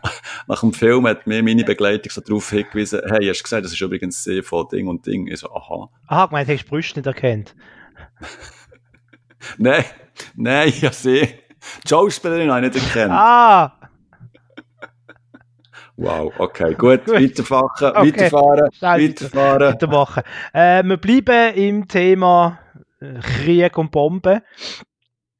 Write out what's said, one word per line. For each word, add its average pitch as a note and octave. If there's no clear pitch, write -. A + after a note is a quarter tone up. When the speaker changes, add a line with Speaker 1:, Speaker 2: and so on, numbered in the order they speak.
Speaker 1:
<laughs> -
nach G#2
dem A2+
Film A#2+
hat G#2+
mir A2
meine A2+
Begleitung G#2
so -
drauf G#2
hingewiesen, G#2
„Hey, G#2
hast F2+
du -
gesehen, A2
das F2+
ist E2+
übrigens F#2
sie F#2
von E2+
Ding G2
und F2
Ding.“ G2+
Ich -
so, -
„Aha.“ F2
Speaker 2:
Aha, F3
gemeint, C#3+
hast C#3+
du -
die -
Brüste D3+
nicht C3
erkannt? A#2+
Speaker 1:
<laughs> -
Nein, C3+
nein, C3+
ich -
hab C3
sie, C3
die -
Schauspielerin E3+
habe B2
ich B2+
nicht C3
erkannt. G#2+
Speaker 2:
Ah! G#3+
Speaker 1:
Wow, E2
okay, E2+
gut, B2+
Speaker 2:
Gut. A3+
Speaker 1:
weiterfahren, C3
Speaker 2:
Okay. G3+
Speaker 1:
weiterfahren, C#3+
Speaker 2:
Schnell E3+
Speaker 1:
weiterfahren. C#3
Speaker 2:
weitermachen. D3
Äh, F3+
wir F#3
bleiben A#3
im G3+
Thema, F3+
äh, C#3
Krieg E3
und D#3+
Bomben. F#3